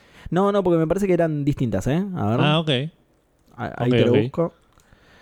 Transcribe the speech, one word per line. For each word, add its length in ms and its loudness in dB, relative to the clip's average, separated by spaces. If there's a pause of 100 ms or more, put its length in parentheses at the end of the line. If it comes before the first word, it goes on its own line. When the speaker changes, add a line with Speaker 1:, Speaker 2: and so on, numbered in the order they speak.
(320)
Speaker 1:
No, 200 2
no, 120 2
porque 160 2
me 80 2
parece 200 0
que 60 2
eran 320 0
distintas, 420 -2
¿eh? 160 0 (120)
A 140 -2
ver. 120 0
Speaker 2:
Ah, 180 2
ok. 100 -4 (840)
Speaker 1:
A-, 180 -8 (100)
ahí 80 2
Speaker 2:
Ok, 60 4
Speaker 1:
te 80 4
lo 80 2
Speaker 2:
ok. 80 4
Speaker 1:
busco. 320 -4 (680)